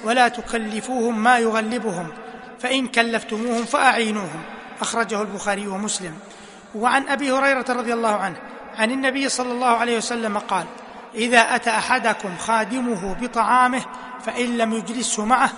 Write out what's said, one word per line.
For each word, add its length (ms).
ولا 240
تكلفوهم 960
ما 140
يغلبهم، 680
فإن 280
كلفتموهم 760
فأعينوهم. 800
أخرجه 400
البخاري 460
ومسلم. 460
وعن 320
أبي 240
هريرة 380
رضي 240
الله 220
عنه 200
عن 140
النبي 380
صلى 220
الله 260
عليه 200
وسلم 400
قال: 280
إذا 240
أتى 140
أحدكم 680
خادمه 840
بطعامه 600
فإن 320
لم 160
يجلسه 520
معه 320